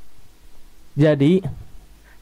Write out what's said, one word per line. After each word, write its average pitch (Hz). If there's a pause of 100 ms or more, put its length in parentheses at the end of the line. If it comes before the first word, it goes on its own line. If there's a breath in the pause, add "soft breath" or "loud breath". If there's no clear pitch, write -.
(960)
Jadi, 151 (800 soft breath)